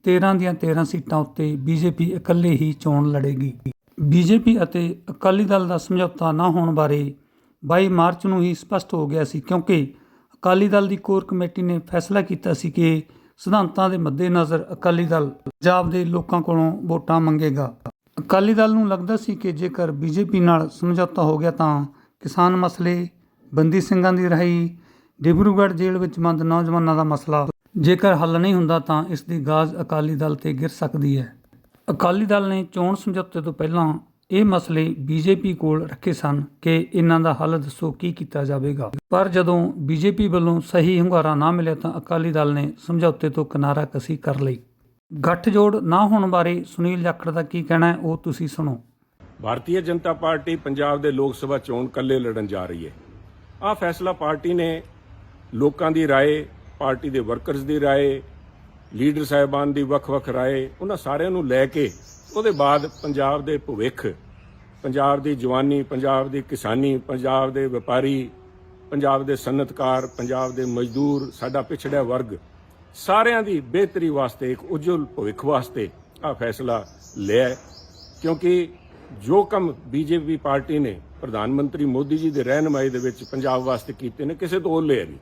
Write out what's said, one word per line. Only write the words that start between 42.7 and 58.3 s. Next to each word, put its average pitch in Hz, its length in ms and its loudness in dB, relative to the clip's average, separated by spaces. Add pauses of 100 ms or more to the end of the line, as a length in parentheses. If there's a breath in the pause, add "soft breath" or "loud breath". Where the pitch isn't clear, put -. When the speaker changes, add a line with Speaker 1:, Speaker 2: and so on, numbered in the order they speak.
Speaker 1:
ਸਮਝੌਤੇ 165 420 0
ਤੋਂ 147 160 -2
ਕਿਨਾਰਾ 143 400 0
ਕਸੀ 151 320 -6
ਕਰ 139 220 -2
ਲਈ। 131 200 -2 (640)
ਗੱਠਜੋੜ 202 500 4
ਨਾ 190 320 2
ਹੋਣ 202 200 4
ਬਾਰੇ 175 400 0
ਸੁਨੀਲ 175 360 -2
ਜਾਖੜ 170 260 -4
ਦਾ 160 140 -4
ਕੀ 170 200 -6
ਕਹਿਣਾ 170 300 2
ਹੈ, 165 40 -4
ਉਹ 160 200 -4
ਤੁਸੀਂ 160 300 -6
ਸੁਣੋ। 139 360 -6 (580)
Speaker 2:
ਭਾਰਤੀ 127 400 -2
ਜਨਤਾ 170 320 -4
ਪਾਰਟੀ 160 420 -2
ਪੰਜਾਬ 143 460 -2
ਦੇ 147 100 0
ਲੋਕ 135 240 0
ਸਭਾ 139 220 -4
ਚੋਣ 127 280 -4
ਇਕੱਲੇ 131 340 0
ਲੜਨ 110 280 -4
ਜਾ 98 180 -6
ਰਹੀ 85 200 -10
ਹੈ। - 60 -14 (720)
ਆਹ 208 120 0
ਫੈਸਲਾ 185 380 -4
ਪਾਰਟੀ 156 400 -4
ਨੇ 165 300 -2 (720)
ਲੋਕਾਂ 147 380 0
ਦੀ 160 160 2
ਰਾਏ, 147 380 2 (340)
ਪਾਰਟੀ 131 300 -4
ਦੇ 131 100 -2
ਵਰਕਰਸ 117 400 -4
ਦੀ 147 200 -4
ਰਾਏ, 139 420 2 (720)